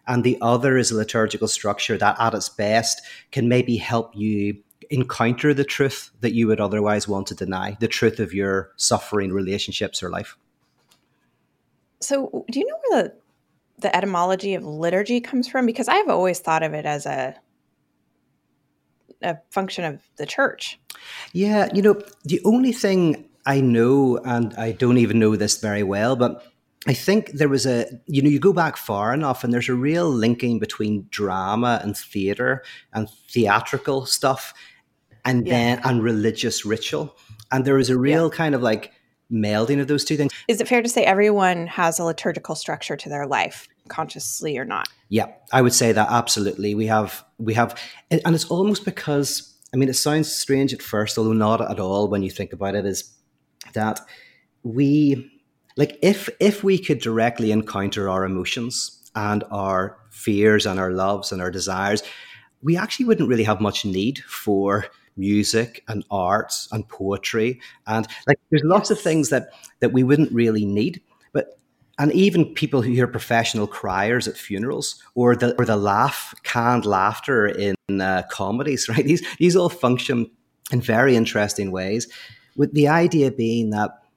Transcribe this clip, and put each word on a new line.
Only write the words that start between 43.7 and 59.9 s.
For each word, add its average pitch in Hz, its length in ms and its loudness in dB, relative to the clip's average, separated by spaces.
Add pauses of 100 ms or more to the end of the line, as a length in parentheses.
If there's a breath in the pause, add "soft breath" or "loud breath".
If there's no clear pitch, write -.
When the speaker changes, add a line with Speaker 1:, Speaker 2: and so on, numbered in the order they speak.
Speaker 2:
consciously 156 720 -8
or 131 80 -6
not? 101 240 -6 (180 soft breath)
Speaker 1:
Yeah, 104 200 0 (260)
I 127 80 6
would 120 120 4
say 117 200 4
that 107 180 4
absolutely. 104 640 0
We 107 120 -2
have, 110 360 -2 (140)
we 110 160 -4
have, 117 260 0 (320 loud breath)
and, 160 140 2
and 170 100 4
it's 160 160 -2
almost 190 320 0
because, - 720 -4 (200)
I 131 40 0
mean, 135 100 4
it 127 80 -2
sounds 156 360 0
strange 135 420 0
at - 80 -10
first, 107 360 -2
although 110 160 2
not 110 280 4
at 110 180 -4
all 98 300 0
when 101 140 0
you 92 60 -4
think 95 220 -8
about 98 240 -4
it, 98 100 -2
is 95 200 -4 (680)
that 107 280 -2 (640 loud breath)
we, 139 680 2 (460)
like, 147 240 0
if, 202 280 0 (100)
if 208 240 2
we 196 140 4
could 156 220 0
directly 113 520 0
encounter 101 580 -2
our 95 160 0
emotions 95 760 -6 (160)
and 104 360 -2
our 98 460 -2 (140)